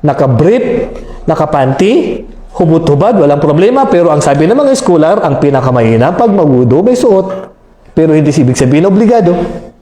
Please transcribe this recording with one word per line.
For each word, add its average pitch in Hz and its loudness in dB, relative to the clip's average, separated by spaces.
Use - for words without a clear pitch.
nakabrief, 151 0
nakapanty, 156 -2
hubot-hubad, 165 0
walang 143 2
problema. 196 2
Pero 170 2
ang 151 0
sabi 143 0
ng 240 2
mga 277 2
scholar, 170 0
ang 143 -2
pinakamahina, 127 0
pag 226 0
magwudu, 135 2
may 240 0
suot. 190 -2
Pero 160 2
hindi 151 2
ibig 127 0
sabihin 143 2
obligado. 202 2